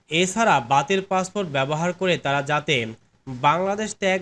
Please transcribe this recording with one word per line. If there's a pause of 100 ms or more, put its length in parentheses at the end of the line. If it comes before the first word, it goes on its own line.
(120)
এছাড়া (100)
বাতিল
পাসপোর্ট
ব্যবহার
করে
তারা (100)
যাতে (500)
বাংলাদেশ
ত্যাগ